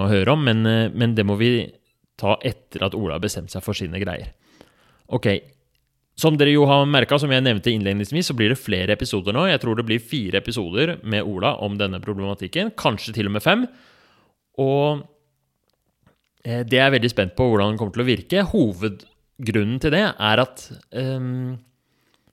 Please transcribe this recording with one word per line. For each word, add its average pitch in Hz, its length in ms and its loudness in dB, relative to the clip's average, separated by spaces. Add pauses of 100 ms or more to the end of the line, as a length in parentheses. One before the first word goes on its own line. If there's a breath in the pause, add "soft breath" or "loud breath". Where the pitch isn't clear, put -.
å - 20 2
høre 101 240 4
om, 156 160 2
men, 110 160 2
øh, 113 320 2
men 117 200 2
det 107 120 2
må 101 80 0
vi 117 380 0 (420)
ta 104 240 0
etter - 480 -6
at 92 80 -6
Ola 87 220 -4
har 95 80 -4
bestemt 90 260 -8
seg 92 140 -10
for 104 100 -4
sine 92 240 -8
greier. 90 320 -8 (800 soft breath)
Ok, 123 160 -2 (920)
som 156 180 4
dere 143 160 4
jo 147 160 6
har 139 160 6
merket, 139 380 2
som 143 100 0
jeg 131 80 4
nevnte 120 320 2
innledningsvis, 104 560 -2
så 135 80 -4
blir 110 160 2
det 131 80 -4
flere 95 320 -2
episoder 101 400 -2
nå. 165 160 0
Jeg 143 140 0
tror 117 160 0
det 113 80 -4
blir 113 140 0
fire 98 420 -4
episoder 113 580 -2
med 107 240 -2
Ola 104 300 -2 (100)
om 101 140 -4
denne 95 240 -8
problematikken, 98 720 -6
kanskje 110 400 -2
til 101 140 -2
og - 20 -2
med 107 120 -4
fem. 220 200 2 (960 soft breath)
Og, 139 400 0 (1400)
eh, 120 160 -4
det 123 160 2
er 131 80 6
jeg 135 140 6
veldig 117 100 2
spent 95 260 -2
på 131 140 2
hvordan 107 240 4
den 110 80 -4
kommer 101 140 -6
til 123 100 -2
å 127 60 2
virke. 170 340 0
Hovedgrunnen 110 1400 -2
til 156 140 0
det 208 180 2
er 107 320 4
at, - 240 -12 (240)
ehm, 127 640 -6 (760)